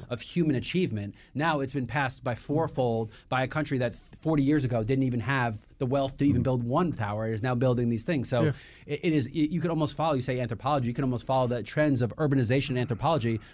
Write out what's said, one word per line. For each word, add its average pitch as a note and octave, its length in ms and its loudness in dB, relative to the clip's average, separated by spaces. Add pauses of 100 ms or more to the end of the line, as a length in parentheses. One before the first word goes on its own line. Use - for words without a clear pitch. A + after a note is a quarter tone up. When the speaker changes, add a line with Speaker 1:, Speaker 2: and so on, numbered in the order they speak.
Speaker 1:
of A#2+ 120 -6
human D#3+ 340 0
achievement. A2+ 580 -2 (220)
Now D3+ 240 0
it's C3+ 140 -4
been C3+ 120 -2
passed C3 380 -2
by C3+ 100 -2
fourfold C3+ 800 -2 (180)
by C3 140 0
a C3 40 0
country D3 300 -2
that B2 140 0
th-, - 100 -16 (180)
forty D#3 220 2
years C#3 220 4
ago A#2+ 200 0
didn't C3+ 200 0
even B2 160 0
have A#2+ 400 -2 (180)
the C#3 80 -2
wealth C3+ 320 0
to C#3 80 2
even C#3 120 6
Speaker 2:
Mm-hmm. B2 60 2
Speaker 1:
build B2 200 0
one C#3+ 280 0
tower, G#2+ 360 -4
is A2 160 -2
now B2+ 100 0
building B2 360 2
these A#2 140 0
things. E3 240 -2
So B2 180 2
Speaker 3:
Yeah. D3+ 60 4 (360)
Speaker 1:
it, D3 160 -4
it E3+ 100 2
is, C#3+ 140 2
it, D3+ 240 0
you E3+ 100 -2
could E3+ 80 0
almost D#3 260 0
follow, D#3+ 200 0
you C3 80 0
say B2+ 160 -2
anthropology, B2 480 -2
you A#2+ 80 -2
can C#3+ 80 -2
almost B2 240 -2
follow C3 180 2
the A#2+ 160 -2
trends C#3+ 400 2
of A#2 140 2
urbanization C3+ 540 2
and B2+ 100 0
anthropology A#2+ 600 0 (140)